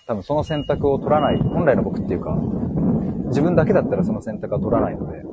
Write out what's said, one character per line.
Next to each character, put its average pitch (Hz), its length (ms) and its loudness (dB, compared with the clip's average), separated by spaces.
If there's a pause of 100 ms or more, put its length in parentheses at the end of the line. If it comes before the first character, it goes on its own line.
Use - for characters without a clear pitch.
多 120 80 -2
分 95 80 -6
そ 143 120 -2
の 151 80 0
選 147 220 -4
択 143 240 0
を 135 100 2
取 - 100 -4
ら 151 120 4
な 120 120 2
い、 - 60 2
本 - 260 0
来 131 100 6
の - 80 2
僕 90 160 -2
っ - 80 -4
て - 60 0
い 87 40 0
う - 40 -4
か、 - 140 -2 (920)
自 143 140 0
分 170 140 2
だ 156 100 6
け 139 80 2
だ 160 80 4
っ 120 80 -2
た 120 60 0
ら 92 80 0
そ 104 80 0
の 107 100 -4
選 107 200 -8
択 104 140 -4
は 98 40 0
取 104 120 0
ら 113 100 4
な 92 100 0
い 80 60 -8
の 80 120 -8
で、 - 240 -12